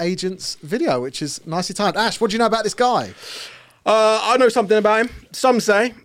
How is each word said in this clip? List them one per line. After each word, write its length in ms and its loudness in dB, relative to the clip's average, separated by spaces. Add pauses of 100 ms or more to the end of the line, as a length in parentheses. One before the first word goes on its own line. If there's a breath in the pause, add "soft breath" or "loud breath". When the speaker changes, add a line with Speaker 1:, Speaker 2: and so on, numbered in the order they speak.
Speaker 1:
agent's 560 -6
video, 440 -2
which 220 -8
is 240 -10
nicely 280 -6
timed. 220 -2
Ash, 240 -2
what 100 0
do 40 -4
you 60 0
know 60 4
about 180 0
this 100 -6
guy? 400 0 (720 loud breath)
Speaker 2:
Uh, 360 4
I 160 2
know 100 6
something 280 2
about 300 4
him. 40 -8 (200)
Some 300 2
say 340 2 (100)